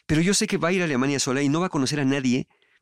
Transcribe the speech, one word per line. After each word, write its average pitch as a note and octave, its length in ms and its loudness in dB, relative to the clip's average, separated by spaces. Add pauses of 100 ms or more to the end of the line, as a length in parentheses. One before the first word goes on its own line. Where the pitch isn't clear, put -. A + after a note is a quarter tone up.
pero D#3 160 2
yo F#3+ 100 2
sé G#3+ 140 0
que F#3+ 100 -2
va D#3+ 120 0
a F3+ 40 0
ir F#3+ 80 0
a F3 60 0
Alemania C3+ 340 0
sola C3+ 220 -2
y C#3 80 2
no D#3+ 100 0
va F#3 60 0
a - 20 -4
conocer D3 320 -2
a C3+ 60 0
nadie C3 420 0 (340)